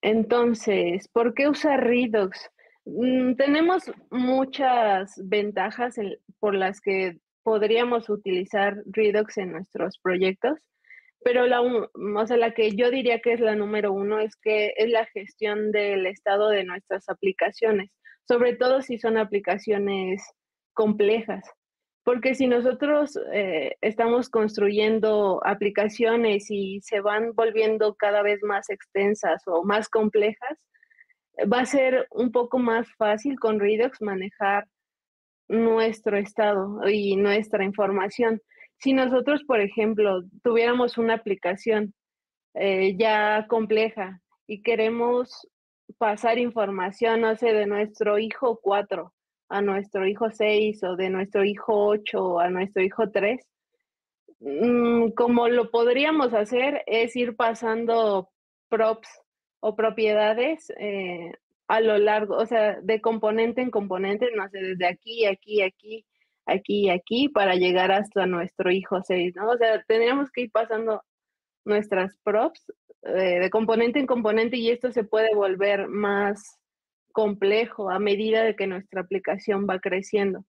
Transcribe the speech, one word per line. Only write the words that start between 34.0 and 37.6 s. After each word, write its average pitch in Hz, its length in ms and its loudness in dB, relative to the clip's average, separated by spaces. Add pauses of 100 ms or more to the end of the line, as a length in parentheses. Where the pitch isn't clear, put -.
manejar 202 640 -4 (840)
nuestro 226 720 0
estado 202 720 -2
y 202 260 0
nuestra 202 480 0